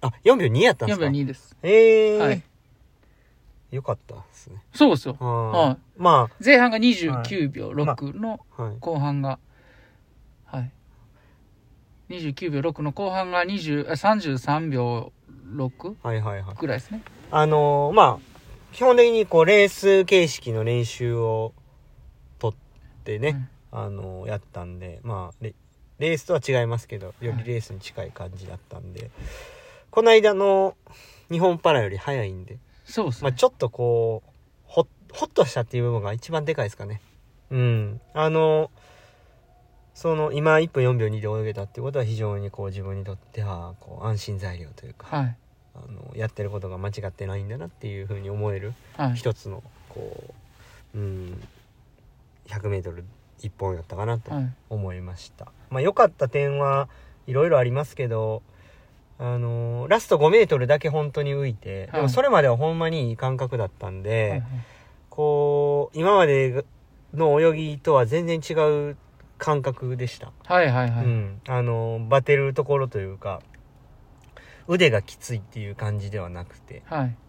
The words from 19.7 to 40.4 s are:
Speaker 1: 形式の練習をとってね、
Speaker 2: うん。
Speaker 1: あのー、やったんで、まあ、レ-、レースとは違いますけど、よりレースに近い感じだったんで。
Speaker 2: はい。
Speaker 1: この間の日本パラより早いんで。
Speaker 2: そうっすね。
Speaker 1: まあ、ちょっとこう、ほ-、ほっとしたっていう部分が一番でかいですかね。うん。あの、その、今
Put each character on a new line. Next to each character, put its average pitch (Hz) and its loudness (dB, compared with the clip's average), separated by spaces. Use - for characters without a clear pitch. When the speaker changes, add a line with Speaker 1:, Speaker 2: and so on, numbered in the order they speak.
Speaker 1:
形 180 4
式 - -8
の 110 -2
練 120 0
習 117 -4
を 113 -2
と 113 -2
っ 104 -10
て 107 -8
ね、 139 -2
Speaker 2:
う 117 -12
ん。 110 -8
Speaker 1:
あ 107 -8
の 95 -12
ー、 - -10
や 107 -6
っ 101 -8
た - -14
ん 87 -14
で、 90 -16
ま 92 -10
あ、 - -20
レ-、 110 -10
レ 156 -2
ー 156 -2
ス - -12
と 180 -2
は 151 0
違 127 2
い 117 0
ま 117 -4
す - -12
け 113 -12
ど、 92 -14
よ 120 -6
り 117 -6
レ 120 -4
ー 113 -4
ス - -12
に 95 -14
近 - -12
い - -14
感 90 -14
じ 92 -16
だ 87 -14
っ 90 -16
た 87 -16
ん 90 -16
で。 107 -14
Speaker 2:
は 113 -14
い。 - -20
Speaker 1:
こ 226 2
の 226 8
間 214 8
の 190 2
日 170 -2
本 180 2
パ 165 4
ラ 131 4
よ 101 -2
り 95 -8
早 135 -4
い 98 -6
ん 92 -12
で。 - -20
Speaker 2:
そ 214 -4
う - -2
っ 127 -2
す - -8
ね。 139 0
Speaker 1:
ま - -
あ、 - -2
ち 123 0
ょ 254 8
っ - 2
と 123 -2
こ 117 0
う、 - -20
ほ-、 - 0
ほ - -6
っ - -14
と - 4
し - -8
た 127 -4
っ - -2
て - -8
い 120 0
う 120 -2
部 120 -2
分 110 -4
が 101 -6
一 117 -12
番 156 -4
で 156 -2
か 143 -4
い 107 -2
で 104 -6
す - -20
か 101 -14
ね。 104 -10
う 131 -2
ん。 113 0
あ 156 0
の、 156 2
そ 165 -2
の、 151 -2
今 156 4